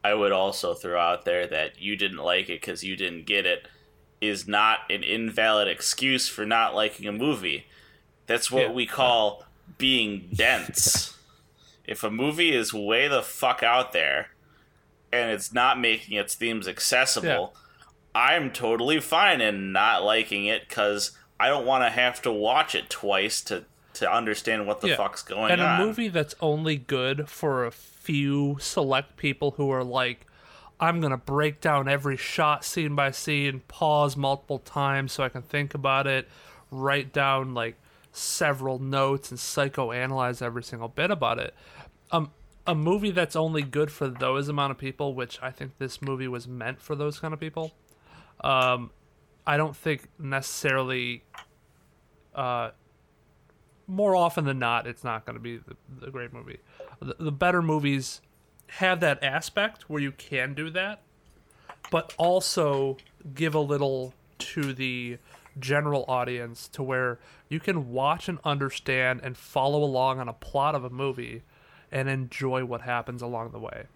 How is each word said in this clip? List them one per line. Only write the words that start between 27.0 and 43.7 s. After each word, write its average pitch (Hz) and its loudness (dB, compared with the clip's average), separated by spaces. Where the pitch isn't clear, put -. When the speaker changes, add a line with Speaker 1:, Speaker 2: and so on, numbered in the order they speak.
Speaker 3:
for 131 -2
a 117 -6
few 143 -2
select 139 0
people 143 0
who 139 0
are 131 0
like, 123 -2
"I'm 170 2
gonna 135 2
break 147 0
down 143 2
every 139 2
shot 151 0
scene 151 -2
by 139 2
scene, 143 -2
pause 147 2
multiple 139 -2
times 139 -2
so 139 -2
I 127 0
can 127 -8
think 143 -4
about 139 2
it, 131 0
write 135 0
down, 135 2
like, 117 -4
several 135 0
notes 135 0
and 123 -12
psychoanalyze 131 -2
every 120 -6
single 117 -10
bit 170 -2
about 120 0
it." - -8
Um, 156 0
a 170 0
movie 190 2
that's 170 0
only 160 0
good 147 0